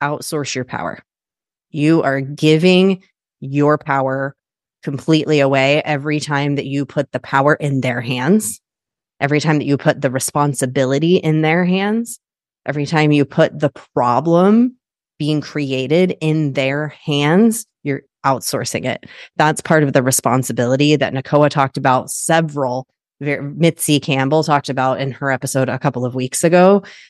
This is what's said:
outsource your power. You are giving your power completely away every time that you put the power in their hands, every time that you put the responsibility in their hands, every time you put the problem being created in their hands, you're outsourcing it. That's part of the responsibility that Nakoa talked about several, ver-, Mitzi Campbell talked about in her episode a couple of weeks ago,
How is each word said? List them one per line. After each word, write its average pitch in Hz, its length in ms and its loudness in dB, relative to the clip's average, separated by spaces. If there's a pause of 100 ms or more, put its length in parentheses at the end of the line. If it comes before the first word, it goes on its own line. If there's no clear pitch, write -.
outsource 147 540 -6
your 127 100 -6
power. - 360 -8 (680)
You 156 320 2
are 135 180 0
giving 165 840 2 (380)
your 143 380 0
power 135 560 -2 (480)
completely 151 580 0
away 139 420 2
every 151 380 -4
time 143 360 -2
that 135 100 -6
you 139 200 -4
put - 260 -6
the 131 80 -6
power 143 340 2
in 143 260 -2
their 123 200 -4
hands, 131 600 -2 (600)
every 143 200 0
time 151 180 0
that 127 60 -2
you 139 120 0
put 131 240 -6
the 143 100 -2
responsibility 139 1040 -2
in 156 260 0
their 160 220 0
hands, 202 560 -4 (440)
every 139 220 -4
time 151 260 2
you 143 120 4
put 147 340 0
the 147 120 0 (240)
problem 175 840 2 (420)
being 151 220 -2
created 143 800 -2
in 156 320 0
their 143 360 -2
hands, 160 800 0 (160)
you're 139 200 -4 (220)
outsourcing 123 600 -2
it. 127 220 -6 (300)
That's 151 240 2
part 156 220 2
of 139 100 0
the 135 100 2
responsibility 127 960 0
that 123 180 -2
Nakoa 147 340 2
talked 135 280 0
about 131 340 0
several, 147 760 -2 (340)
ver-, 143 220 -4
Mitzi 147 560 0
Campbell 139 460 0
talked 147 240 0
about 131 320 -2
in 135 120 -4
her 139 180 -4
episode 131 380 -2
a 123 100 -4
couple 127 260 -2
of 120 100 -6
weeks 131 300 -4
ago, 180 380 6 (280)